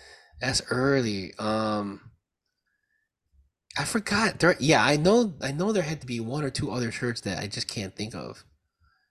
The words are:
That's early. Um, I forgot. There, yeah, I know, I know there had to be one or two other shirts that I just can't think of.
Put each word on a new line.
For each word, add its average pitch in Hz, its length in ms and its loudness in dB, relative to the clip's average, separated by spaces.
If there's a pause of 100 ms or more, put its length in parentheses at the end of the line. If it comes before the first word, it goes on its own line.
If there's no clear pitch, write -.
(400)
That's 127 300 -2
early. 120 680 0
Um, 107 720 -2 (1700)
I 147 80 -2
forgot. 208 540 0
There, 165 200 6
yeah, 131 240 6
I 143 140 4
know, 196 440 4
I 127 100 -2
know 175 200 0
there 196 120 2
had 151 180 -6
to 127 60 -14
be 120 120 -4
one 127 240 -4
or 135 60 -2
two - 220 -4
other 120 200 -2
shirts 120 300 -4
that 95 180 -4
I 104 80 -6
just 107 200 -6
can't 98 280 -8
think 107 200 -8
of. - 300 -12 (640)